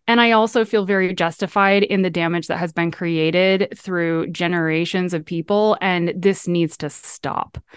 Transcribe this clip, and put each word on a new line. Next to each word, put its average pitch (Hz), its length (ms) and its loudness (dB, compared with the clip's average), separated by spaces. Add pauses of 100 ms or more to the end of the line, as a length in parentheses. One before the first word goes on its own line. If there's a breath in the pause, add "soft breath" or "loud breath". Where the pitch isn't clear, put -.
And 233 120 6
I 233 100 6
also 220 340 2
feel 220 200 0
very 185 300 0
justified 196 680 2
in 196 200 0
the 185 80 0
damage 165 360 -2
that 160 120 -4
has 170 140 -4
been 170 200 -2
created 175 840 0
through 170 520 -2
generations 170 840 -2
of 160 120 -4
people, 202 560 0
and 175 340 0
this 190 320 0
needs 170 300 0
to 151 140 -8
stop. - 680 -10 (180 loud breath)